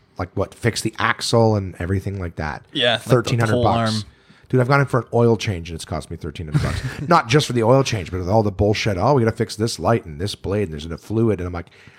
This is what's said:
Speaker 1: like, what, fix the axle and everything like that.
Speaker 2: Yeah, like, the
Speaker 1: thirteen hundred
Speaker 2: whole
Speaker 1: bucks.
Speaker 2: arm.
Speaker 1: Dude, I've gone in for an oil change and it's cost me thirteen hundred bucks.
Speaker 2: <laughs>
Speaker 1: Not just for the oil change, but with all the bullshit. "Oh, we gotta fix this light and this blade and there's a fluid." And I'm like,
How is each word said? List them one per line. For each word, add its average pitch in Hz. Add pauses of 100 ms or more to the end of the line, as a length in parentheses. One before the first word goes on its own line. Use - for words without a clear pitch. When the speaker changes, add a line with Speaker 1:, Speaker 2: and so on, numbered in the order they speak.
(160)
Speaker 1:
like, 92
what, 95
fix -
the -
axle 113
and 95
everything 95
like 87
that. 76
Speaker 2:
Yeah, 120
like, 110
the -
Speaker 1:
thirteen 120
hundred 110
Speaker 2:
whole 120
Speaker 1:
bucks. 113
Speaker 2:
arm. 107 (440)
Speaker 1:
Dude, 127
I've 120
gone 143
in 139
for 127
an 113
oil 117
change 87
and 82
it's 80
cost 80
me 85
thirteen 78
hundred 76
bucks. 71 (180)
Speaker 2:
<laughs> 139
Speaker 1:
Not 160
just 143
for -
the 120
oil 131
change, 98
but 90
with 87
all 110
the 101
bullshit. 101
"Oh, 104
we 131
gotta 110
fix -
this 113
light 98
and 76
this 98
blade 101
and 85
there's 76
a 82
fluid." 107
And 90
I'm 90
like, 85 (280)